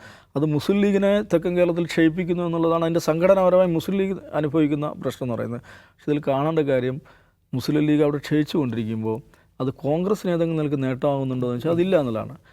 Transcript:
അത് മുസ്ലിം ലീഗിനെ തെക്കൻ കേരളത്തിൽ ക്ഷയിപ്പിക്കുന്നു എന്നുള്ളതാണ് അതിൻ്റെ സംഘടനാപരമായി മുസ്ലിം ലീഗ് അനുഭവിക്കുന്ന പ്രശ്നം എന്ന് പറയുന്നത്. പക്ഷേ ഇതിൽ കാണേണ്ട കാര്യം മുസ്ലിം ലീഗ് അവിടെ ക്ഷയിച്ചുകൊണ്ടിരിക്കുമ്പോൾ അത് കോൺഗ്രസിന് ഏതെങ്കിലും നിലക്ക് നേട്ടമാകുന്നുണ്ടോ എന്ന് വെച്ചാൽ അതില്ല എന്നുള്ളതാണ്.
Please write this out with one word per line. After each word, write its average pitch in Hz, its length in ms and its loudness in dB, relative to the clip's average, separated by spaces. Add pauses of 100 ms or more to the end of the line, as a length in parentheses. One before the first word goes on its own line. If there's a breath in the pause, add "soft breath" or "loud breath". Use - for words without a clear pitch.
(360 loud breath)
അത് 143 180 0
മുസ്ലിം 175 300 2
ലീഗിനെ 196 260 2 (220)
തെക്കൻ 170 260 0
കേരളത്തിൽ 175 340 2
ക്ഷയിപ്പിക്കുന്നു 170 560 0
എന്നുള്ളതാണ് 165 400 0
അതിൻ്റെ 170 200 0
സംഘടനാപരമായി 180 720 4
മുസ്ലിം 190 240 -4
ലീഗ് 196 140 -2 (240)
അനുഭവിക്കുന്ന 151 500 0 (120)
പ്രശ്നം - 240 -6
എന്ന് 120 120 -4
പറയുന്നത്. 113 240 -6 (340 loud breath)
പക്ഷേ - 160 -8
ഇതിൽ 147 180 -2
കാണേണ്ട 151 420 2
കാര്യം 127 260 0 (600 soft breath)
മുസ്ലിം 147 320 0
ലീഗ് 151 180 4
അവിടെ 147 200 -2
ക്ഷയിച്ചുകൊണ്ടിരിക്കുമ്പോൾ 113 920 -2 (420 soft breath)
അത് 131 80 -2 (160)
കോൺഗ്രസിന് 180 520 0
ഏതെങ്കിലും 165 240 0
നിലക്ക് 143 240 -2
നേട്ടമാകുന്നുണ്ടോ 131 640 -2
എന്ന് 120 120 -4
വെച്ചാൽ 156 180 -2
അതില്ല 185 240 0
എന്നുള്ളതാണ്. 113 340 -4 (180 soft breath)